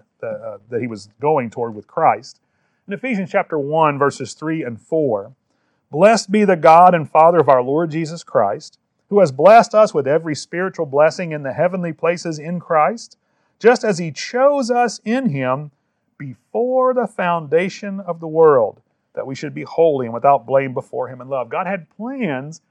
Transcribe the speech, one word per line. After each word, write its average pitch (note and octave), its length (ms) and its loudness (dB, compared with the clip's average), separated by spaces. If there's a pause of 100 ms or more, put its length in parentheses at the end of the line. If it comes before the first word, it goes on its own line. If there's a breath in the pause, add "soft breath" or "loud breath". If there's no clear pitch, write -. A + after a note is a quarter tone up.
(220)
that, A2+ 200 -10
uh, G#2+ 160 -14 (120)
that A#2+ 100 -6
he B2 80 -8
was G#2+ 220 -14 (100)
going C#3+ 300 -2
toward A#2 260 -10
with G#2 100 -18
Christ. B2+ 540 -2 (480)
In G3 60 -10
Ephesians G3+ 360 -6
chapter F3 300 -2
one, D3 400 -2
verses C#3 340 -2
three D#3+ 300 -8
and A#2+ 160 -10
four, C3 540 -4 (580)
"Blessed G3 400 2
be G#3 140 2
the F#3+ 100 4
God E3 400 8
and D3+ 140 -4
Father E3 300 4
of C#3 100 2
our C3 120 6
Lord D3+ 300 -2
Jesus D#3+ 320 -8
Christ, A#2 560 -4 (300)
who G3+ 100 2
has D3+ 140 4
blessed G#3+ 420 6
us G#3+ 180 4
with C#3+ 140 -2
every D#3+ 260 0
spiritual E3+ 520 -6
blessing D#3 480 0
in D3 100 -8
the C3 80 -6
heavenly F3 400 -2
places E3+ 480 -4
in E3 220 -8
Christ, F3 560 -2 (420)
just - 240 4
as G3+ 140 -2
he E3 140 -6
chose C4 600 -2
us A#3+ 320 -2
in A#3+ 260 -2
him C#3 420 -4 (460)
before B3 760 -4
the B3 120 -2
foundation F3+ 960 -4
of F3 220 -10
the E3 80 -12
world, D3+ 500 4 (340)
that - 140 -8
we C3+ 80 -10
should C#3+ 180 -12
be C#3+ 100 -12
holy C#3+ 420 0
and A2+ 80 -10
without C3 320 2
blame C3 280 0
before B2+ 360 -8
him B2+ 100 -18
in B2+ 80 -18
love." B2+ 220 -6
God E3+ 180 -6
had F#3 220 -10
plans E3 800 -8